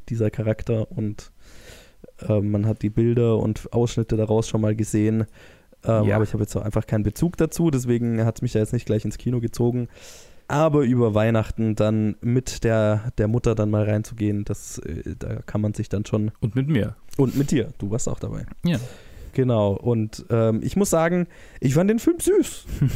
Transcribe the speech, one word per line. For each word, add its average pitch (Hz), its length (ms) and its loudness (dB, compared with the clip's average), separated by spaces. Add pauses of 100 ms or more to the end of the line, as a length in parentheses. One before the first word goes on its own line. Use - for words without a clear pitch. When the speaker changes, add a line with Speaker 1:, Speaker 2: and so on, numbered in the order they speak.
Speaker 1:
dieser 113 220 0
Charakter. 110 600 -2
Und, 104 400 -8 (960)
äh, 107 140 2
man 104 240 0
hat 110 160 -2
die 107 80 0
Bilder 117 480 2
und - 360 -4
Ausschnitte 117 440 0
daraus 110 300 2
schon 110 140 -2
mal 107 140 2
gesehen. 107 500 2 (580)
Ähm, 110 220 2
Speaker 2:
Ja. 104 100 2
Speaker 1:
aber 107 80 2
ich 101 100 -2
hab - 60 -2
jetzt 104 160 -2
auch 101 80 -4
einfach 110 240 -2
keinen 107 160 0
Bezug 165 340 -2
dazu. 165 340 0
Deswegen 120 540 0
hat's 113 160 -2
mich 120 120 -2
da 110 60 2
jetzt 107 140 0
nicht 120 120 -2
gleich 107 200 0
ins 107 120 -6
Kino 123 220 -4
gezogen. 120 480 0 (600)
Aber 147 360 4
über 120 320 4
Weihnachten 110 600 2
dann 107 460 2
mit 120 420 -2
der, 110 540 2
der 107 100 2
Mutter 113 280 2
dann 107 160 0
mal 107 120 2
reinzugehen, 104 640 -2
das, - 340 -8
äh, - 380 -8
da 110 280 -8
kann - 160 -4
man 104 120 0
sich - 160 -6
dann 104 160 -4
schon 110 340 -2
Speaker 2:
Und 107 160 -2
mit 135 120 0
mir. 123 280 0 (220)
Speaker 1:
Und 131 200 2
mit 147 140 2
dir. 120 180 2 (100)
Du 101 120 -4
warst 107 160 -2
auch - 120 -4
dabei. 107 260 -8 (180)
Speaker 2:
Ja. 170 140 0 (560)
Speaker 1:
Genau. 113 400 2
Und, 110 560 -2
ähm, 113 340 2
ich - 140 -4
muss 196 140 2
sagen, 170 360 2 (320)
ich 135 140 2
fand 180 160 4
den 226 100 2
Film 339 200 2
süß. - 460 2 (300)